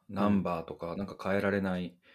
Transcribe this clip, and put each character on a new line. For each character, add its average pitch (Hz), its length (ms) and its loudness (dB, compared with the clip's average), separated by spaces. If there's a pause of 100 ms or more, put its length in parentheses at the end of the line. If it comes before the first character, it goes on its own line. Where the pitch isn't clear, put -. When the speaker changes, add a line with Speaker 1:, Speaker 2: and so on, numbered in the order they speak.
Speaker 1:
う 104 40 -10
ん。 - 20 -6
Speaker 2:
ナ 101 120 4
ン 101 160 4
バ 87 180 0
ー - 40 -8
と - 100 -10
か 85 200 -6
な 98 100 -4
ん - 20 -6
か - 140 -12
変 98 180 2
え - 20 0
ら 98 100 2
れ 101 100 2
な 92 180 0
い、 87 180 -6 (180)